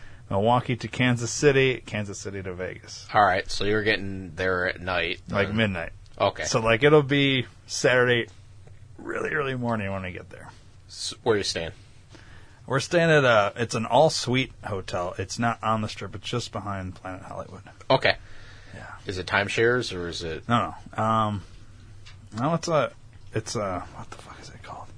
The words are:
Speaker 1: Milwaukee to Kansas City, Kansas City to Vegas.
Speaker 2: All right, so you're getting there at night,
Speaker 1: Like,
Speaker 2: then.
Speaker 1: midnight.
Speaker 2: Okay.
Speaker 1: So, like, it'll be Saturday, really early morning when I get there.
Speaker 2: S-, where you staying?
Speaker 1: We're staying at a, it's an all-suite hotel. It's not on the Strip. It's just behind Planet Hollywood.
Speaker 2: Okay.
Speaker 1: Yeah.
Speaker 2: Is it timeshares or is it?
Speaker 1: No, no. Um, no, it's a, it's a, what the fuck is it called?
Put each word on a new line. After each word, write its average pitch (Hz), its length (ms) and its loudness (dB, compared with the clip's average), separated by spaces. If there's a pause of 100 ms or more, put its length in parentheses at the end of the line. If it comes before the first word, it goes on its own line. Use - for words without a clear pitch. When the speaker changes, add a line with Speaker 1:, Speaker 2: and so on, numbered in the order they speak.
(280)
Speaker 1:
Milwaukee 117 460 2
to 113 140 -6
Kansas 120 420 0
City, 135 560 4
Kansas 101 320 -6
City 98 240 -8
to 92 120 -6
Vegas. - 600 -10
Speaker 2:
All 110 100 8
right, 95 240 4
so - 160 -2
you're 104 200 2
getting 98 500 -2
there 92 340 0
at - 120 -4
night, 87 480 -2
Speaker 1:
Like, 101 200 2
Speaker 2:
then. 104 100 -4
Speaker 1:
midnight. 92 340 0 (260)
Speaker 2:
Okay. - 260 2
Speaker 1:
So, - 140 0
like, 113 240 4
it'll 147 220 8
be 135 420 2 (220)
Saturday, 123 580 4 (720)
really - 320 -6
early 139 240 -2
morning 113 380 -2
when 95 120 -6
I 92 60 -8
get 90 200 -14
there. - 200 -18 (380)
Speaker 2:
S-, - 340 -10
where 113 140 4
you 98 80 0
staying? 82 260 -4 (960)
Speaker 1:
We're 131 140 0
staying 165 300 4
at 151 160 8
a, 104 300 6
it's 117 180 -2
an 113 100 -2
all-suite 131 680 4 (120)
hotel. 92 540 -4
It's 98 200 -6
not 117 240 0
on 110 200 0
the 107 60 -2
Strip. 98 260 -10
It's 98 120 -14
just - 240 -4
behind 95 440 -6
Planet 92 260 -12
Hollywood. 95 400 -12 (300)
Speaker 2:
Okay. 131 240 4 (600)
Speaker 1:
Yeah. - 120 -14 (180)
Speaker 2:
Is 95 140 -6
it 90 80 -6
timeshares 113 680 2
or 87 140 -6
is 82 140 -8
it? 80 260 -6
Speaker 1:
No, 107 240 0 (240)
no. 110 80 0
Um, 107 380 0 (1000)
no, 170 140 0
it's 160 140 -2
a, 147 220 2 (440)
it's - 200 -4
a, 98 260 -4 (140)
what - 160 -14
the - 60 -14
fuck - 240 -18
is - 80 -16
it - 140 -18
called? - 240 -14 (120)